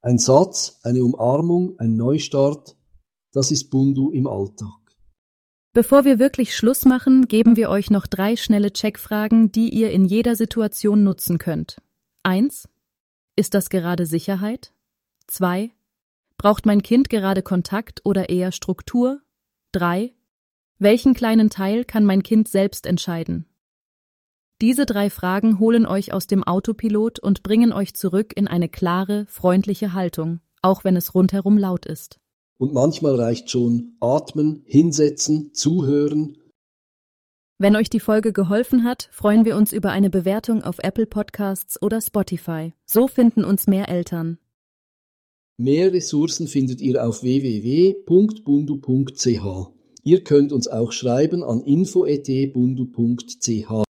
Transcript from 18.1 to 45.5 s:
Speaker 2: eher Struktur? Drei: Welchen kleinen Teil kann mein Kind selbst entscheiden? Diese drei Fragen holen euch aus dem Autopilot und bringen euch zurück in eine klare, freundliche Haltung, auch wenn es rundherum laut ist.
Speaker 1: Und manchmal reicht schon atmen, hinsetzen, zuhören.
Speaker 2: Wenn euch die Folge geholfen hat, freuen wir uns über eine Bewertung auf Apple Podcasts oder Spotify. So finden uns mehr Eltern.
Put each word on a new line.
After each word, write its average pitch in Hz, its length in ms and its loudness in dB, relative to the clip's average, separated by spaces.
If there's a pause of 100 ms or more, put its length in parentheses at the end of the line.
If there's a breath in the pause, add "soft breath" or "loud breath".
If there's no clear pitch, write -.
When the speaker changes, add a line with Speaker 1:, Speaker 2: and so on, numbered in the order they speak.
Speaker 2:
eher 180 200 -2
Struktur? 247 680 -4 (500)
Drei: 180 420 -2 (680)
Welchen 226 340 4
kleinen 220 360 2
Teil 202 340 -4
kann 214 200 0
mein 196 200 2
Kind 220 240 2
selbst 196 360 -2
entscheiden? 170 600 -6 (1120)
Diese 247 260 2
drei 202 220 -2
Fragen 196 520 0
holen 226 260 4
euch 202 260 -4
aus 185 140 -4
dem 196 160 0
Autopilot 214 800 -2
und 196 240 -2
bringen 220 280 2
euch 190 220 -6
zurück 202 400 -2
in 196 140 -2
eine 175 200 -2
klare, 190 600 -4
freundliche 190 640 -2
Haltung, 170 480 -6 (220)
auch 185 200 2
wenn 185 140 2
es - 180 -4
rundherum 196 440 2
laut 185 280 -2
ist. - 300 -14 (420)
Speaker 1:
Und 139 160 -2
manchmal 139 440 0
reicht 117 300 -2
schon 120 520 -2
atmen, 151 680 -2
hinsetzen, 151 880 2
zuhören. 147 840 -2 (1200)
Speaker 2:
Wenn 202 180 4
euch 214 140 0
die 220 120 -2
Folge 214 340 0
geholfen 220 500 0
hat, - 280 -4
freuen 214 340 4
wir 175 100 0
uns 208 160 2
über 196 200 -2
eine 190 180 2
Bewertung 196 520 -2
auf - 180 -8
Apple 214 260 -2
Podcasts 208 760 -8
oder 214 220 -2
Spotify. 165 720 -6 (100)
So 254 240 2
finden 233 380 2
uns 196 200 0
mehr 196 220 0
Eltern. 170 480 -6 (1200)